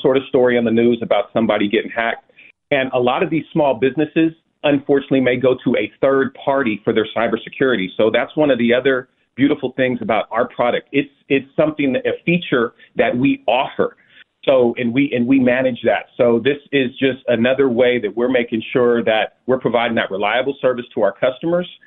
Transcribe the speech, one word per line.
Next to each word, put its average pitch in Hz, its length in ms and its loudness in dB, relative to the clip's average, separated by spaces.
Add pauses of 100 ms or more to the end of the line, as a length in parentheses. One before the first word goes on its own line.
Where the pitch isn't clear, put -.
sort 131 140 2
of 135 120 -2
story 123 300 2
on 117 60 0
the 113 80 0
news 117 280 2
about 104 320 0
somebody 107 360 0
getting 101 240 -2
hacked. 117 400 -6 (400)
And 131 200 0
a 127 60 0
lot 127 240 0
of 160 80 -2
these 151 220 -2
small 143 220 2
businesses, 151 580 -2 (320)
unfortunately, 139 560 0
may 127 160 0
go 127 260 2
to 120 140 0
a 104 240 -4
third 135 340 0
party 135 480 -4
for 113 100 -2
their 107 140 0 (100)
cybersecurity. 110 800 -2
So 110 140 2
that's 120 260 -2
one 151 140 2
of 120 80 0
the 117 160 2
other 127 360 0 (260)
beautiful 139 400 0
things 127 260 -2
about 107 300 -2
our 120 160 -2
product. 117 420 -2
It's, 139 180 -2 (200)
it's 135 260 -2
something, 151 380 0
that, 127 120 -2
a 123 200 -4
feature 160 500 -2 (220)
that 120 200 0
we 135 300 0
offer. 123 500 -2 (480)
So, 123 320 4
and 120 160 -4
we, 143 220 0
and 120 140 0
we 135 100 4
manage 127 460 2
that. 98 220 0 (100)
So 120 240 4
this 139 180 0 (140)
is 131 260 0
just 131 300 0
another 127 400 2
way 123 320 2
that 104 160 -6
we're 120 120 0
making 120 340 -2 (100)
sure 120 320 2
that 110 320 -2 (100)
we're 127 140 0
providing 117 340 -2
that 107 160 -2
reliable 113 500 -2
service 120 240 -2 (100)
to 110 80 -2
our 98 100 2
customers, 170 560 -4 (180)